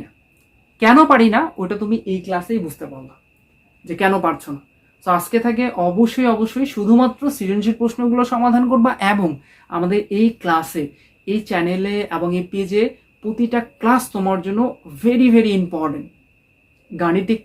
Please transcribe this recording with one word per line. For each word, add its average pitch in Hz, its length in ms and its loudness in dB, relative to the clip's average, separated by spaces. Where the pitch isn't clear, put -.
না। - 60 -20
কেন 233 160 8
পারি 233 240 6
না 262 60 2
ওটা 185 200 -4
তুমি 214 140 -2
এই 185 140 -4
ক্লাসেই 185 400 -4
বুঝতে 156 260 -14
পারবা 135 240 -20
যে 170 140 -8
কেন 196 120 2
পারছো 156 300 -4
না। 139 60 -14
So - 40 -16
আজকে 202 280 -2
থেকে 240 180 0
অবশ্যই, 233 460 2
অবশ্যই 226 400 -2
শুধুমাত্র 233 460 2
সৃজনশীল 208 440 -2
প্রশ্নগুলো 240 400 0
সমাধান 240 380 2
করবা, 247 200 2
এবং 196 160 0
আমাদের 180 240 0
এই 226 80 6
ক্লাসে, 165 420 -2
এই 214 80 -2
চ্যানেলে 185 460 -2
এবং 170 140 -4
এই 180 120 -6
পেজে 196 320 -2
প্রতিটা 233 380 -4
ক্লাস 233 220 2
তোমার 190 300 -2
জন্য 202 160 -2
very, 247 320 4
very 220 160 4
important। 156 460 -4
গাণিতিক 190 440 0